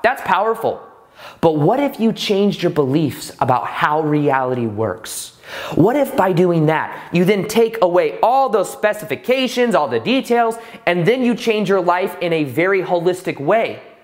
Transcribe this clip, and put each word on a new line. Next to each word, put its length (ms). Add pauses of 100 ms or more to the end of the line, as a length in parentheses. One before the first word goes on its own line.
That's 180
powerful. 580 (600)
But 160
what 240
if 180
you 140
changed 500
your 60
beliefs 720
about 260
how 340
reality 680
works? 640 (420)
What 220
if 180
by 160
doing 360
that, 300 (140)
you 140
then 240
take 320
away 420
all 240
those 240
specifications, 1040
all 140
the 100
details, 580 (280)
and 200
then 180
you 120
change 320
your 140
life 400
in 100
a 140
very 380
holistic 540
way? 440 (220)